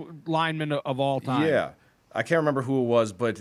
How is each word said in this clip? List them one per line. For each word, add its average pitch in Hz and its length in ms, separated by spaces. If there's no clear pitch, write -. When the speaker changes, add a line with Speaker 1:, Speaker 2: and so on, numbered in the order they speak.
Speaker 1:
lineman 156 460
o-, 143 120
of 135 160
all 139 200
time. 139 280
Speaker 2:
Yeah. 101 220
I 113 100
can't 165 160
remember 147 240
who 131 200
it 120 40
was, 117 260
but 107 280